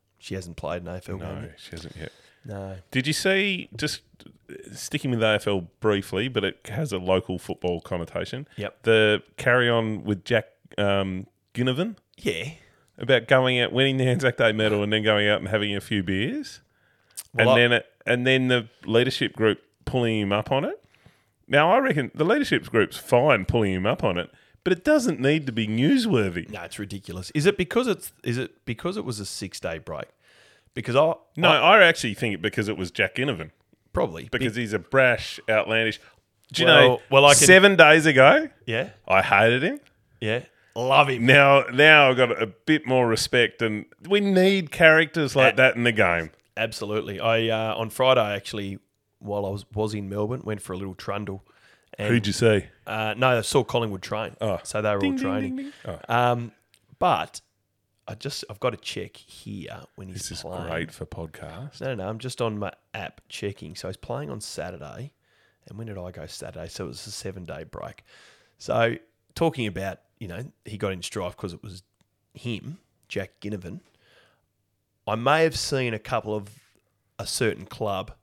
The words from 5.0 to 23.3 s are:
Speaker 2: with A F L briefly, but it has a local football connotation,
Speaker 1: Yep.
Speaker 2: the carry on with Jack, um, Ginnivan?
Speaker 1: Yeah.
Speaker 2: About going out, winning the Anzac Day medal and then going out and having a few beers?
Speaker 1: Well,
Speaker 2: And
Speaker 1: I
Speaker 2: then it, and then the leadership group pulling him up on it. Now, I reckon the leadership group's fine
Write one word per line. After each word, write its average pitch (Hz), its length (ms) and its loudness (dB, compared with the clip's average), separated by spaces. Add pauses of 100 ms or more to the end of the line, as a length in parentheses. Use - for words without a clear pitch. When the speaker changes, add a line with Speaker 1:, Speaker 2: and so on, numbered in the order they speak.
Speaker 2:
with 117 120 -2
A 110 40 4
F 107 200 2
L 95 200 -4 (120)
briefly, 104 480 -2
but 117 160 -4
it - 240 -6
has 123 240 -6
a 101 60 -4
local 92 420 -2
football 90 420 -6
connotation, 90 680 -8 (100)
Speaker 1:
Yep. - 260 -12
Speaker 2:
the 110 400 4 (140)
carry 123 320 2
on 110 340 -2
with 101 220 -4
Jack, 113 220 0 (300)
um, 98 500 -2 (260)
Ginnivan? 127 420 -4 (220)
Speaker 1:
Yeah. 98 340 -8 (460)
Speaker 2:
About 120 300 0
going 131 320 4
out, 120 140 0
winning 135 240 0
the 131 80 0
Anzac 127 320 0
Day 113 160 2
medal 107 280 0
and 104 120 -2
then 107 100 0
going 104 240 2
out 104 120 2
and 98 100 -8
having 104 260 -2
a 101 60 -6
few 104 200 -4
beers? 110 600 -6 (720)
Speaker 1:
Well, 113 160 4
Speaker 2:
And - 0 -
Speaker 1:
I 131 120 6
Speaker 2:
then 120 120 6
it, 117 120 0 (200)
and 123 200 0
then 131 220 2
the 120 220 0 (160)
leadership 123 480 0
group 107 280 0 (220)
pulling 117 380 -2
him 98 100 0
up 104 200 -2
on 139 120 -2
it. 320 180 -8 (640)
Now, 151 240 4
I 240 80 4
reckon 151 360 -2
the 151 80 0
leadership 220 440 0
group's - 280 0
fine 123 480 2